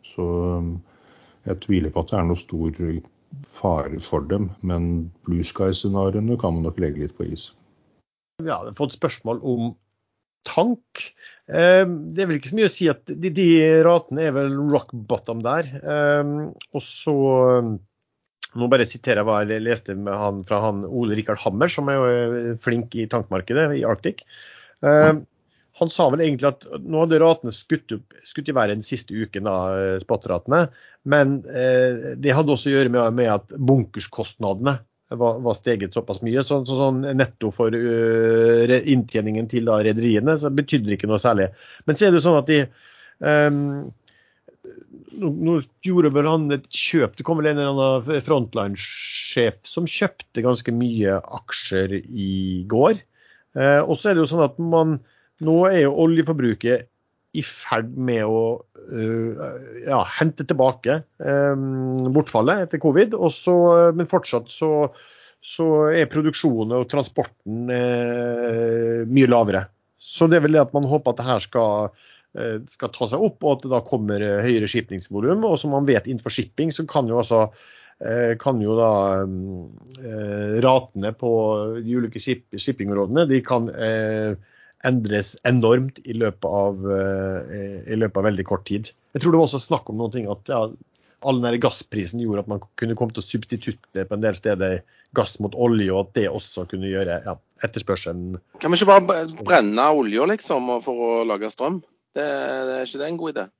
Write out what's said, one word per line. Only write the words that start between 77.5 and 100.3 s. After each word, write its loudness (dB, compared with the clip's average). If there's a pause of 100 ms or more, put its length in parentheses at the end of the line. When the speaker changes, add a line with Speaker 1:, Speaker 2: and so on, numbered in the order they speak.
Speaker 2:
eh, -2
kan -2
jo 0
da, 2
mm, -10 (300)
eh, -4
ratene 2
på -2
de -2
ulike -6
ship-, -6
shippingområdene, -2
de 2
kan, -2
eh, -4 (500)
endres 0
enormt 2
i -10
løpet -4
av, 0 (100)
eh, -4
i -4
løpet 0
av 0
veldig 0
kort -4
tid. -6 (240)
Jeg -4
tror 4
det 6
var 6
også -4
snakk -4
om -8
noen -4
ting -6
at, -8
ja, -2 (560)
all 0
den 0
der 0
gassprisen -4
gjorde -4
at -10
man -6 (180)
kunne -4
komme -2
til -8
å -14
substitutte -8
på -8
en -4
del 0
steder -2 (320)
gass -2
mot -6
olje, 2
og 0
at -20
det 0
også -10
kunne -6
gjøre, -4
ja, -8 (320)
etterspørselen. -6 (220)
Speaker 3:
Kan -4
vi 4
ikke 6
bare 8
b-, -4
brenne 4
olje, 2